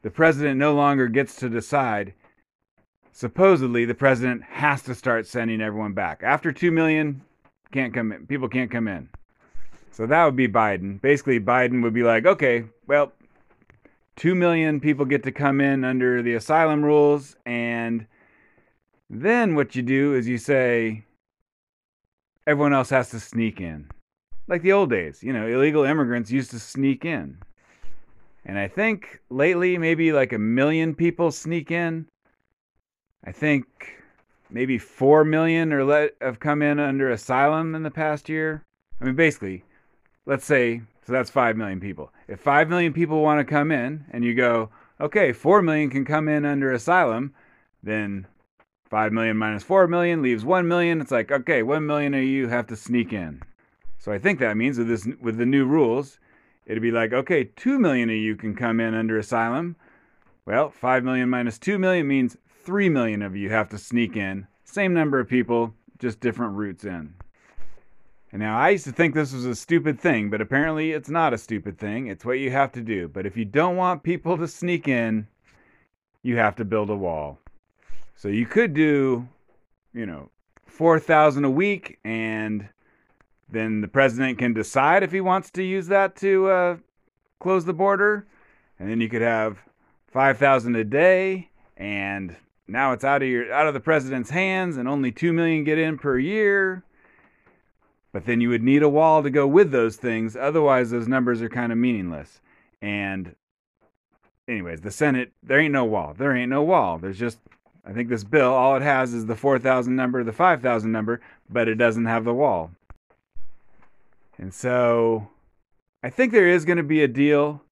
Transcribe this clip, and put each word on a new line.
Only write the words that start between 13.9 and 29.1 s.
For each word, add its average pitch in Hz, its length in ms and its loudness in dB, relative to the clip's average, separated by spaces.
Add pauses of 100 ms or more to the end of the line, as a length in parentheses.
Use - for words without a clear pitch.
two 175 180 0
million 165 460 2
people 147 240 0
get 135 200 0
to 135 80 -4
come 139 280 0
in 139 240 2
under 127 380 0
the 120 120 0
asylum 156 500 2
rules, 147 520 4 (100)
and 117 600 -4 (1000)
then 208 460 0
what 143 220 0
you 127 60 -2
do 135 320 2
is 123 120 0
you 123 120 -4
say, 117 680 0 (1400)
everyone 147 260 2
else 135 180 0
has 131 200 0
to 113 100 -10
sneak 110 400 -4
in." 78 280 -10 (580)
Like 175 160 -4
the 185 100 4
old 196 180 2
days, 87 320 -4
you 127 100 -6
know, 110 140 -4
illegal 139 380 2
immigrants 123 460 -2
used 131 200 -2
to 120 80 -12
sneak 135 460 -2
in. 85 340 -8 (1080)
And 98 140 -8
I 98 100 -4
think 214 520 -4 (100)